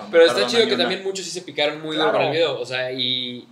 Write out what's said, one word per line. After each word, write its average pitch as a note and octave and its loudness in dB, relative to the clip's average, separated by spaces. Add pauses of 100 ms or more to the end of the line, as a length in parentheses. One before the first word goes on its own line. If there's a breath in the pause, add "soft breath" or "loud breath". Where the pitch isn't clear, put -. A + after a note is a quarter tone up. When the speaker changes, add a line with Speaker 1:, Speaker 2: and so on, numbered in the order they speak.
(100)
Speaker 1:
pero E3+ 8
Speaker 2:
perdón, E3+ 4
Speaker 1:
está G3+ 2
chido A#3 4
Speaker 2:
ni A3 2
Speaker 1:
que G3+ 0
Speaker 2:
una. F3 2
Speaker 1:
también F#3+ -4
muchos F#3+ -6
sí E3 -10
se F3 -10
picaron D3+ -2
muy D#3 -6
duro D#3 0
Speaker 3:
Claro. C3 2
Speaker 1:
con C#3 2
el C#3+ -2
video, D3+ 0
o B2 -6
sea, B2+ -4
y, B2+ -4